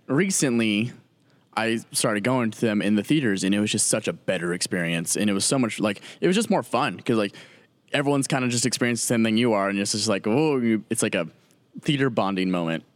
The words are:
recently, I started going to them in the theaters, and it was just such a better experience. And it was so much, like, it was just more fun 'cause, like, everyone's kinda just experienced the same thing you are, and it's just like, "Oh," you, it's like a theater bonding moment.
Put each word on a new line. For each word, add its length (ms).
recently, 880
I 220
started 320
going 260
to 100
them 220
in 140
the 80
theaters, 400
and 100
it 60
was 100
just 160
such 220
a 40
better 400
experience. 640
And 140
it 40
was 100
so 120
much, 220
like, 220
it 60
was 80
just 160
more 140
fun 340
'cause, 180
like, 160
everyone's 340
kinda 220
just 180
experienced 380
the 100
same 80
thing 140
you 160
are, 160
and 100
it's 140
just 160
like, 180
"Oh," 300
you, 340
it's 100
like 140
a 140
theater 300
bonding 400
moment. 320